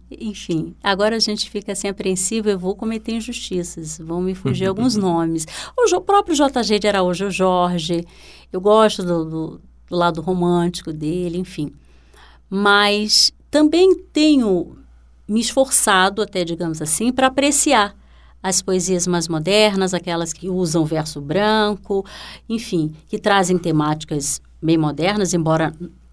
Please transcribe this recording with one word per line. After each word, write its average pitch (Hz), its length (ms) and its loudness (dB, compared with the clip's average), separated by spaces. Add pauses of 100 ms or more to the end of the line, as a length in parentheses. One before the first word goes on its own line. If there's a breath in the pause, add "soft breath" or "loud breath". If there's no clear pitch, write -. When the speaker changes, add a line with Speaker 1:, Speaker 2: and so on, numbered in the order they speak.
(120)
Speaker 1:
enfim. 175 720 -6
Agora 202 320 0
a 226 40 -2
gente 214 300 -4
fica 208 220 -8
assim 196 160 -6
apreensivo, 196 640 -2
eu 196 100 0
vou 185 160 -4
cometer 220 380 -6
injustiças, 180 840 -8
vão 165 240 -6
me 185 140 -2
fugir 160 300 -2
Speaker 2:
<laughs> 190 40 0
Speaker 1:
alguns 214 260 0
nomes. 165 520 0 (300 loud breath)
O 480 100 4
Jo-, 359 140 2
próprio 403 340 2
J 277 260 2
G 208 160 2
de 208 100 0
Araújo 190 440 0
Jorge, 180 720 0 (460 loud breath)
eu 185 100 -6
gosto 208 400 4
do, 175 240 0
do, 160 360 -8 (280)
do 175 60 -6
lado 170 260 0
romântico 175 720 0
dele, 170 460 -4
enfim. 151 320 -8 (800 soft breath)
Mas 208 840 2 (180)
também 330 460 4
tenho 262 800 2 (500)
me 214 120 0
esforçado 214 800 2
até, 196 220 -2
digamos 165 380 -4
assim, 220 300 -2
pra 254 160 2
apreciar 262 680 2 (460 soft breath)
as 185 200 -2
poesias 180 460 -2
mais 175 200 0
modernas, 190 640 2
aquelas 170 400 -4
que 180 160 -10
usam 175 360 0
verso 156 360 -4
branco, 202 840 0 (420 loud breath)
enfim, 175 460 -4 (140)
que 208 100 -6
trazem 190 400 2
temáticas 156 840 -2 (200)
bem 165 160 2
modernas, 160 560 0
embora 160 400 0 (400)